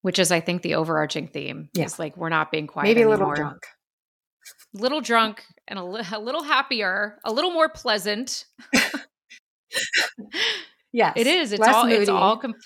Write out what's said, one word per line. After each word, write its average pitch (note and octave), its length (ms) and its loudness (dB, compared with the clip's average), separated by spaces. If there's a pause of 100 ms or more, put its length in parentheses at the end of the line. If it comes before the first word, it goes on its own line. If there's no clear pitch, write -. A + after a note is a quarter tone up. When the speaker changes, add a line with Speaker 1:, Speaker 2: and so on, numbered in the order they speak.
Speaker 1:
Which F#3 180 -2
is, F3 120 2
I E3 80 2
think, F3 220 -4
the E3 140 -2
overarching D#3 520 -2
theme, D3 460 -12
Speaker 2:
Yeah. E3+ 120 0
Speaker 1:
is, - 120 -12
like, D3+ 180 -8
we're E3+ 140 -6
not D#3 220 -2
being D3+ 160 -4
quiet D3 180 -4
Speaker 2:
Maybe A3+ 160 6
a A3 80 6
little G3+ 220 4
Speaker 1:
anymore. C#3+ 40 -2
Speaker 2:
drunk. D3 280 -6 (1080)
Speaker 1:
Little B3+ 300 -2
drunk A3 420 0 (240)
and G3 120 -10
a F3 40 -8
li-, G3+ 200 -8 (100)
a G#3+ 60 -8
little C4+ 240 -6
happier, G#3+ 800 -2
a A3+ 100 -4
little D#4+ 180 0
more D#4+ 180 2
pleasant. G#3+ 760 -4 (260)
<laughs> - 140 4 (2000)
Speaker 2:
Yes. G#3+ 260 2
Speaker 1:
It A#3 100 2
is. D4+ 240 2
It's G#3 80 -2
Speaker 2:
Less A3 160 6
Speaker 1:
all, A#3+ 120 6
it's G#3 220 4
all G3 260 4
Speaker 2:
moody. A#3 60 -12
Speaker 1:
com-, A3+ 240 -8